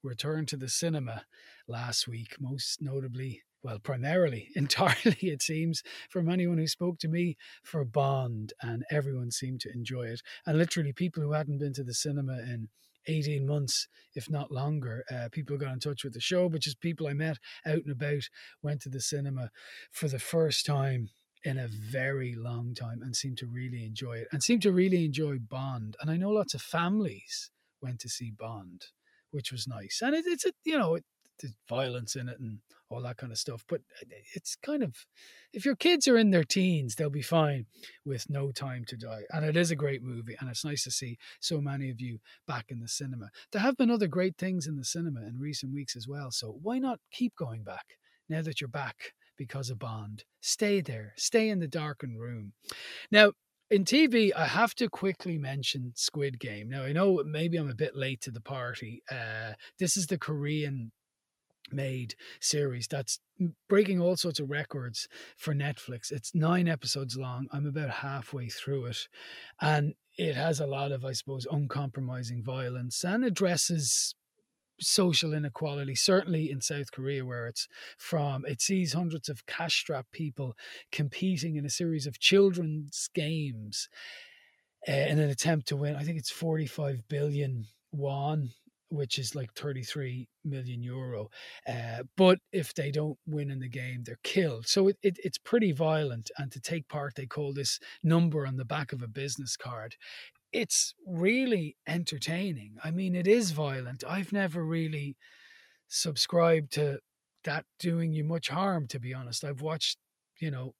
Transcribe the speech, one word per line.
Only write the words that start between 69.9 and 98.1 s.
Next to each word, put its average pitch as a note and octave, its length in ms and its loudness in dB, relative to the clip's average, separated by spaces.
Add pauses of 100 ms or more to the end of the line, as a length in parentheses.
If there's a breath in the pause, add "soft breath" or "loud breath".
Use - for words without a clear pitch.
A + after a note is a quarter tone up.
it D#3+ 160 0
has D3 260 0
a D3+ 60 0
lot C#3 260 -2
of, C3 140 -4
I C3 60 -4
suppose, C3 400 -6
uncompromising B2+ 920 -2
violence B2+ 600 -4
and G#3 200 2
addresses F3 920 2 (680)
social E3 520 4
inequality, C#3+ 600 -2
certainly E3 560 4
in C3+ 120 -4
South C#3+ 300 -2
Korea, C3+ 320 -2
where A#2+ 220 -6
it's - 220 -6 (320 loud breath)
from. C#3+ 460 0
It C3 160 -4
sees F3+ 320 2
hundreds D#3+ 360 -2
of C3 160 -8
cash-strapped - 680 -2
people C#3 440 -4 (360 loud breath)
competing D#3 640 0
in D3 80 -2
a C#3 40 -4
series D#3+ 380 0
of C3+ 100 -6
children's E3+ 960 4
games, C#3+ 760 -2 (960 loud breath)
uh, D#3 40 0
in C#3+ 280 4
an D3 100 4
attempt D3+ 380 2
to C#3+ 80 0
win, D3 220 0
I C#3+ 60 -4
think D#3+ 140 -2
it's - 140 -6
forty-five D3+ 760 -2
billion C#3+ 580 0 (240)
won, C#3 600 -2 (360)
which C#3+ 320 -2
is B2 160 -4
like C3 180 -6
thirty-three C3 760 -6 (160)
million B2+ 360 -4
euro. B2 480 -6 (380 loud breath)
Uh, A#2+ 360 -4 (120)
but F#3 240 8 (140)
if F3 200 0
they C#3+ 160 0
don't D3+ 380 0
win D3 240 -2
in C3 80 -4
the B2+ 80 -6
game, B2+ 380 -6
they're A#2+ 180 -10
killed. C#3 420 2
So G3 220 6
it, G3+ 160 4
it, F#3+ 220 2
it's - 120 -2
pretty G#3+ 360 4
violent. D3 640 2
And C#3 160 -6
to C3 80 -12
take E3 260 -4
part, C#3+ 280 -6
they C3+ 100 -8
call C#3 280 -4
this C3+ 280 -2 (200 loud breath)
number D#3+ 460 6